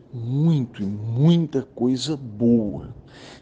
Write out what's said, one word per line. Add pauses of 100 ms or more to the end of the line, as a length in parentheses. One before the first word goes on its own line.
(100)
muito
e
muita
coisa
boa, (480)